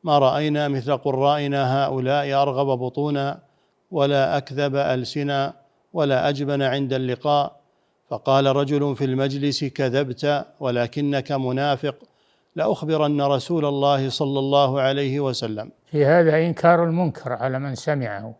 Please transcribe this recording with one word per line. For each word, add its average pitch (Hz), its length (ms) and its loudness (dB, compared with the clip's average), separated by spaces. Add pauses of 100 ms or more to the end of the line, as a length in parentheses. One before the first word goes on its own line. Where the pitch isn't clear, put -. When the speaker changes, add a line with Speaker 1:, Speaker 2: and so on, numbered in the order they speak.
Speaker 1:
"ما 147 140 4
رأينا 147 480 2
مثل 135 300 -2
قرائنا 139 880 0
هؤلاء 139 560 0
أرغب 139 380 0
بطونا 139 600 -4 (520)
ولا 143 460 2
أكذب 135 380 -4
ألسنا 139 760 -2 (400)
ولا 143 360 2
أجبن 143 320 -2
عند 135 320 -2
اللقاء." 131 680 -2 (480)
فقال 135 360 2 (100)
رجل 143 400 0
في 139 100 -4
المجلس: 135 580 -2
"كذبت 135 840 -2 (140)
ولكنك 131 720 -2
منافق، 135 640 -2 (600)
لأخبرن 151 680 0
رسول 143 440 0
الله 139 440 2
صلى 139 300 -2
الله 139 420 2
عليه 135 380 0
وسلم." 117 520 -4 (140)
Speaker 2:
في 147 200 0
هذا 160 320 6
إنكار 170 460 4
المنكر 165 500 -2
على 131 260 -4
من 139 160 -6
سمعه 113 640 -4